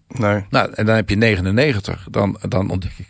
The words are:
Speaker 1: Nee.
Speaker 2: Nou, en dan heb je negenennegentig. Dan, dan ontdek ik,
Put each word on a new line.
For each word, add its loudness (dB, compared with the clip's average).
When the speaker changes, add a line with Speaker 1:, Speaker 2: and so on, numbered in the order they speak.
Speaker 1:
Nee. 0
Speaker 2:
Nou, 0
en -2
dan 4
heb 0
je 0
negenennegentig. 2
Dan, 0
dan 0
ontdek -4
ik, -14